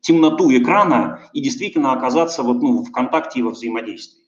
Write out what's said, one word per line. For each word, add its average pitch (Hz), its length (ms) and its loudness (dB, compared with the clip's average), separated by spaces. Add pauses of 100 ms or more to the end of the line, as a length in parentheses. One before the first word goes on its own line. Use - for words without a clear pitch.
темноту 160 520 4
экрана 127 680 2 (100)
и 151 80 -6
действительно 135 520 -2
оказаться 127 520 -2
вот, 123 180 0
ну, 123 220 0
в - 80 -16
контакте - 480 -4
и - 20 -2
во 113 80 -2
взаимодействии. 110 760 -10